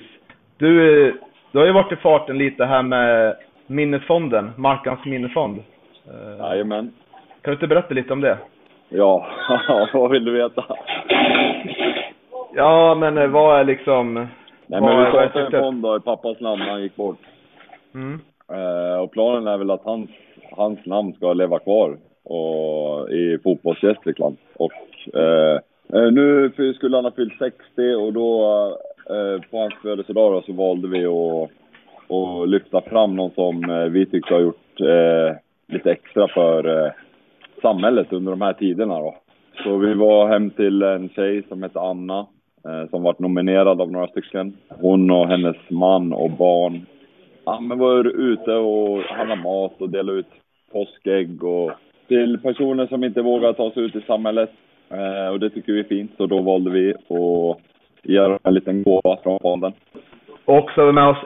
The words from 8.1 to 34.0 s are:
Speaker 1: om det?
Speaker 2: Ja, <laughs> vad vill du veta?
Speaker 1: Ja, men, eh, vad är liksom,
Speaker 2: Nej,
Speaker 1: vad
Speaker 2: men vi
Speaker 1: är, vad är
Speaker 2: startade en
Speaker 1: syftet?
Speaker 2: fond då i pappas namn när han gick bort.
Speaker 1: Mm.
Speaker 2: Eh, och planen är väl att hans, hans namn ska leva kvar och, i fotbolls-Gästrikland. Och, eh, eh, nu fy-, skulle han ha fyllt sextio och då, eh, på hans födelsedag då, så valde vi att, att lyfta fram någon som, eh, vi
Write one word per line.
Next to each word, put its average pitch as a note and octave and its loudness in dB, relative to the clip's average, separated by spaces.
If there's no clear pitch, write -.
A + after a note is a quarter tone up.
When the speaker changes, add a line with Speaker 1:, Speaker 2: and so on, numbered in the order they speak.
Speaker 1:
om C3+ -4
det? A#2+ 2
Speaker 2:
Ja, F#2+ 2
<laughs> A2+ 0
vad B2+ 2
vill C3 2
du A#2 -2
veta? A#2+ -2
Speaker 1:
Ja, D#3+ 6
men, D#3 0
eh, C#3+ 2
vad D3 4
är C3+ 4
liksom, B2+ 0
Speaker 2:
Nej, F#2+ -6
Speaker 1:
vad - 2
Speaker 2:
men A#2 4
vi B2 6
Speaker 1:
är, A#2+ 2
vad C3+ 4
är C3+ 2
Speaker 2:
startade D3 -4
en C#3 -2
Speaker 1:
syftet? C3+ 0
Speaker 2:
fond C3 -4
då A2 0
i G#2 -4
pappas A2+ -6
namn A2 -6
när G2 -6
han G2+ -6
gick G2 -10
bort. G2 -6
Speaker 1:
Mm. C3+ -12
Speaker 2:
Eh, F2+ -4
och F#2 -6
planen A#2 0
är G2+ 0
väl G2 -4
att F#2 -2
hans, A2 -8
hans G#2 -4
namn G2 -2
ska F2 -2
leva F2 0
kvar G2 0
och, D#2 -6
i E2+ -2
fotbolls-Gästrikland. E2 -2
Och, E2 -4
eh, D#2 2
eh, A#2 4
nu C#3 4
fy-, C3+ -2
skulle C3 -2
han B2 0
ha B2 -4
fyllt A2+ -6
sextio B2 -4
och G#2+ -4
då, A#2 0
eh, G2 -4
på A2+ -8
hans G#2+ -4
födelsedag G#2 0
då, F#2 -2
så G2 -14
valde F#2 -2
vi F2+ -2
att, E2 -2
att F2+ -4
lyfta F#2+ 0
fram G#2+ 0
någon F#2 -4
som, F2 -4
eh, E2+ -2
vi F2+ 0